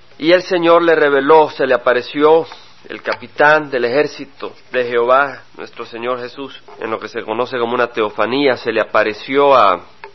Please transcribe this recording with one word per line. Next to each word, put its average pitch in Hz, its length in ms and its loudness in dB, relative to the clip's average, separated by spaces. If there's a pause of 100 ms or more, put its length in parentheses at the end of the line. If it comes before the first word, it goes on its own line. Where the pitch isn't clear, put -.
(200)
Y 156 120 0
el 180 120 4
Señor 170 400 2
le 165 120 4
reveló, 147 540 4
se 147 160 -4
le 127 80 0
apareció 147 720 2 (420)
el 107 140 -14
capitán 147 680 0
del 123 140 -2
ejército 135 680 -4 (180)
de 123 140 -2
Jehová, 123 580 0 (140)
nuestro 113 280 -16
Señor 117 340 -8
Jesús, 123 420 -16 (180)
en 113 120 -8
lo 107 80 -6
que 104 80 -12
se 107 160 -12
conoce 117 340 -6
como 117 160 -4
una 123 140 0
teofanía, 117 720 -2
se 117 140 -6
le 110 100 0
apareció 131 760 0
a, 98 300 2 (300)